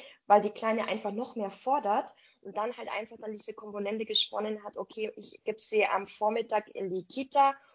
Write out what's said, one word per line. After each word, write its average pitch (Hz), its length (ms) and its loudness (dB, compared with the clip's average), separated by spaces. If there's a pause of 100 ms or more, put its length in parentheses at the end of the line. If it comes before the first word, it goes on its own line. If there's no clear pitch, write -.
(280)
weil 202 140 10
die 208 80 0
Kleine 220 380 0
einfach 214 240 -4
noch 233 240 -6
mehr 202 160 -4
fordert 254 640 0 (280)
und 196 160 -10
dann 226 180 -2
halt 226 140 -10
einfach 220 300 -6
dann 220 120 -8
diese 208 220 -10
Komponente 208 520 -4
gesponnen 214 580 0
hat, 208 140 -12
okay, 208 380 -6
ich - 280 -14
gebe 214 160 -4
sie 214 260 2
am 196 220 0
Vormittag 220 680 0
in 190 160 -4
die 180 160 -4
Kita 269 480 2 (220)